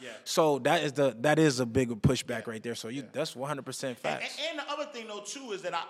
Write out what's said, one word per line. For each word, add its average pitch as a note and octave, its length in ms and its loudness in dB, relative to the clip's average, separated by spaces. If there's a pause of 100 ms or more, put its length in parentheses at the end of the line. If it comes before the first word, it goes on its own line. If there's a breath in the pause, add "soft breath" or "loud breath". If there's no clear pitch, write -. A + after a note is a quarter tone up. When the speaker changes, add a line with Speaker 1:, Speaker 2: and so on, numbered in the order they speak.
Speaker 1:
Yeah. B2 100 -12 (140)
Speaker 2:
So D3+ 360 4
that D3+ 220 4
is D3 120 -2
the, C3+ 260 4
that D3+ 180 4
is C#3+ 220 6
a B2 60 2
big A#2+ 240 2 (120)
pushback A#2+ 440 2
Speaker 1:
Yeah. A#2+ 40 -8
Speaker 2:
right A2 120 -8
there. A#2 120 -4
So A2+ 140 -10
you, C3+ 140 -8
Speaker 1:
Yeah. G#2+ 100 -14
Speaker 2:
that's C#3+ 240 -4
one B2+ 100 -6
hundred C#3+ 200 -6
percent B2+ 360 -6
Speaker 1:
And, D#3 180 -2
Speaker 2:
facts. B3+ 200 -8
Speaker 1:
and, D#4 180 -6
and C#4+ 80 -6
the D4 60 -6
other D4 140 -6
thing A3+ 200 -12
though G#3 140 -10
too B3+ 320 -10
is F3 100 -8
that F3 120 -4
I, E3 160 -2